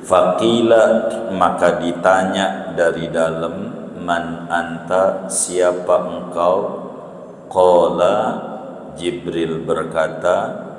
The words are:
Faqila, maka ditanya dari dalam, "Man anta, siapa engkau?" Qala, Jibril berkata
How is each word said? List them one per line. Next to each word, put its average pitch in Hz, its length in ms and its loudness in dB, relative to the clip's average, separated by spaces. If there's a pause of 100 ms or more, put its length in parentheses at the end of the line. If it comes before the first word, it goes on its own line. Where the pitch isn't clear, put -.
Faqila, 113 800 4 (480)
maka 85 460 2
ditanya 92 960 0
dari 82 320 0
dalam, 82 640 -2 (320)
"Man 82 480 -4
anta, 90 800 -2
siapa 90 640 0 (160)
engkau?" 87 460 0 (880)
Qala, 90 680 4 (840)
Jibril 82 640 -4
berkata 82 1040 -2 (120)